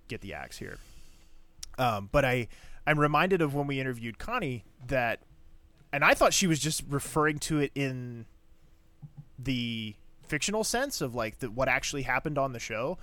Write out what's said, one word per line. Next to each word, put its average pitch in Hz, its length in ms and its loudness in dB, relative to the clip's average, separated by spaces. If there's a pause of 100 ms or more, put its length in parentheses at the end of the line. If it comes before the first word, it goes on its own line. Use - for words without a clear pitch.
get 113 140 -8
the 90 140 -10
axe 69 220 -12
here. - 200 -12 (1000)
Um, 110 360 2
but 143 100 6
I, 123 240 0 (400)
I'm 151 100 4
reminded 156 440 4
of 143 120 0
when 143 140 -2
we 139 140 -2
interviewed 117 380 -6
Connie 170 440 -4 (240)
that, 120 320 0 (720)
and 143 140 4
I 349 80 10
thought 247 200 6
she 190 140 4
was 160 120 4
just 151 300 -2
referring 151 500 2
to 156 200 0
it 139 160 2
in 123 500 -4 (1120)
the 117 580 -2 (280)
fictional 214 400 -2
sense 240 380 -2
of, 123 140 -4
like, 110 240 -2
the, 123 100 -4
what 127 180 0
actually 131 360 0
happened 135 340 0
on 135 160 0
the 117 60 -8
show. 123 440 -4